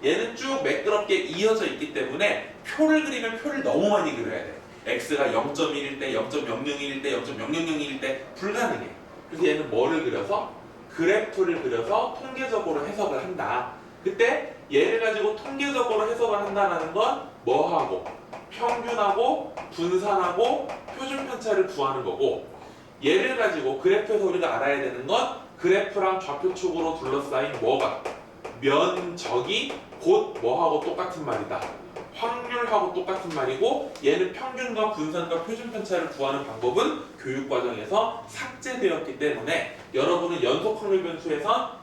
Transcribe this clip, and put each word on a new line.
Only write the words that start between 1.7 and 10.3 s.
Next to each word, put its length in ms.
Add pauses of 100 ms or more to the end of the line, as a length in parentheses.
때문에 580 (140)
표를 380
그리면 340
표를 240
너무 280
많이 260
그려야 260
돼. 120 (320)
X가 460
영점일일 680
때, 120
영점영零일 880
때, 120
영점영영영일일 880
때 340
불가능해. 520 (440)
그래서 160
얘는 240
뭐를 340
그려서? 480 (380)